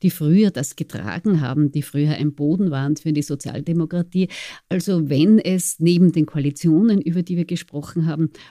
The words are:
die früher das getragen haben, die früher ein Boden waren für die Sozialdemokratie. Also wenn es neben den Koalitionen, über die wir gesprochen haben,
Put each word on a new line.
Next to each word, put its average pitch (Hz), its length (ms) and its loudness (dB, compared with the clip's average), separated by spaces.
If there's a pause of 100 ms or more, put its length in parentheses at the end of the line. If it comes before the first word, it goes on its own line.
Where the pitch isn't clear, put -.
die 185 80 2
früher 180 420 2
das 127 240 -6
getragen 120 640 -4
haben, 143 320 0
die 147 100 -4
früher 147 300 -2
ein 147 200 -2
Boden 165 380 -2
waren 139 260 -2
für 160 160 -4
die 147 100 -2
Sozialdemokratie. 170 1080 -4 (400)
Also 175 420 -2
wenn 170 280 6
es - 400 -2
neben 175 340 4
den 160 120 2
Koalitionen, 160 760 2
über 170 220 -2
die 175 140 -4
wir 175 80 0
gesprochen 165 640 -6
haben, 160 240 -2 (200)